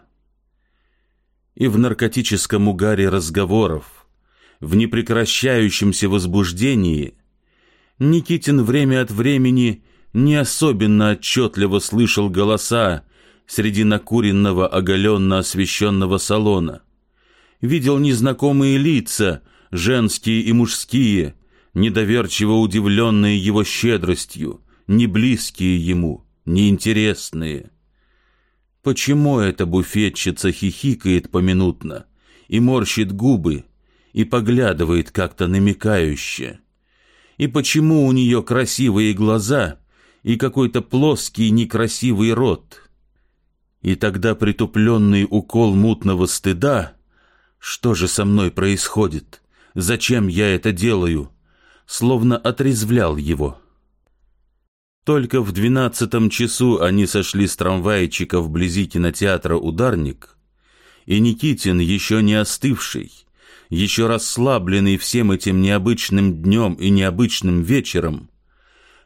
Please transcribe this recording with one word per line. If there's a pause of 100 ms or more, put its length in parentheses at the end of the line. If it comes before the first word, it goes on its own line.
(1600)
И
в
наркотическом
угаре
разговоров, (520)
в
непрекращающемся
возбуждении (840)
Никитин
время
от
времени (300)
не
особенно
отчётливо
слышал
голоса (420)
среди
накуренного,
оголённо
освещённого
салона. (800)
Видел
незнакомые
лица, (300)
женские
и
мужские, (380)
недоверчиво
удивлённые
его
щедростью, (260)
неблизкие
ему, (200)
неинтересные. (1120)
Почему
эта
буфетчица
хихикает
поминутно (420)
и
морщит
губы, (480)
и
поглядывает
как-то
намекающе? (800)
И
почему
у
неё
красивые
глаза (420)
и
какой-то
плоский
некрасивый
рот? (920)
И
тогда
притуплённый
укол
мутного
стыда: (640)
"Что
же
со
мной
происходит? (320)
Зачем
я
это
делаю?" (520)
словно
отрезвлял
его. (1400)
Только
в
двенадцатом
часу
они
сошли
с
трамвайчика
вблизи
кинотеатра
"Ударник", (680)
и
Никитин,
ещё
не
остывший, (580)
ещё
расслабленный
всем
этим
необычным
днём
и
необычным
вечером, (760)